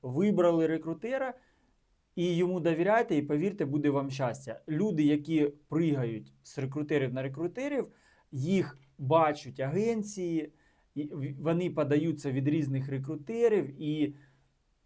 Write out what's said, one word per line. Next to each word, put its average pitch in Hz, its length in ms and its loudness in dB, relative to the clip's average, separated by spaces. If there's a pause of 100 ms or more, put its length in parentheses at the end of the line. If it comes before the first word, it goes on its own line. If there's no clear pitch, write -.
Вибрали 170 640 4
рекрутера, 165 680 -4 (800)
і 175 220 0
йому 180 240 2
довіряйте, 175 560 2
і 143 60 2
повірте, 151 420 0
буде 143 260 2
вам 139 200 0
щастя. 131 580 -4
Люди, 160 340 0
які 147 500 4 (160)
пригають 135 640 0 (100)
з - 160 -12
рекрутерів 135 560 -2
на 131 80 -4
рекрутерів, 175 680 -4 (420)
їх 160 480 0 (200)
бачать 147 600 2
агенції, 185 920 -2 (420)
і 294 100 -4
в-, 165 380 -8
вони 170 280 0
подаються 151 640 0
від 135 160 0
різних 135 400 0
рекрутерів, 151 960 0
і, 151 340 0 (680)